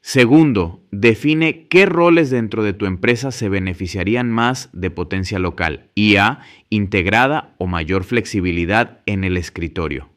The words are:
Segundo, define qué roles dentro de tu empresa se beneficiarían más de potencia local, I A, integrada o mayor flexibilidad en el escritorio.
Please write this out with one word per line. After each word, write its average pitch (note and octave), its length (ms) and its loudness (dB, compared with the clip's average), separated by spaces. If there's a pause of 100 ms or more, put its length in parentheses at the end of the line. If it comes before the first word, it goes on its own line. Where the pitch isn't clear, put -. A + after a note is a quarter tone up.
Segundo, B2 880 2
define C#3+ 760 0
qué F#3 180 4
roles E3+ 440 4
dentro A2 340 -2
de G#2 80 0
tu G2+ 140 -4
empresa A#2 440 -2
se A#2 180 -6
beneficiarían F#2+ 800 -2
más A#2 440 -2
de F2+ 180 -4
potencia F#2 480 -6
local, E2+ 560 -4
I G#2 220 4
A, G#2+ 240 2 (280)
integrada G#2+ 880 0
o F#2 100 -6
mayor F2 340 -2
flexibilidad G2+ 1040 -2
en G2 160 -2
el F#2 140 -2
escritorio. D#2+ 800 -8